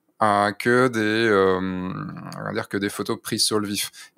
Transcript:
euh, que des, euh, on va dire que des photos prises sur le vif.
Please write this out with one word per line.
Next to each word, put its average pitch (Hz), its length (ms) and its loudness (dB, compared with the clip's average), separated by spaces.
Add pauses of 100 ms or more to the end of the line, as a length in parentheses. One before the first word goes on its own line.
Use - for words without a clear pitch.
(200)
euh, 104 300 4
que 123 380 2
des, 117 100 -2
euh, 107 640 4
on 95 840 -8
va 101 80 -6
dire 110 160 -6
que - 80 -6
des 101 120 0
photos - 340 -6
prises - 220 0
sur 107 160 2
le 104 80 -2
vif. 101 240 -4 (240)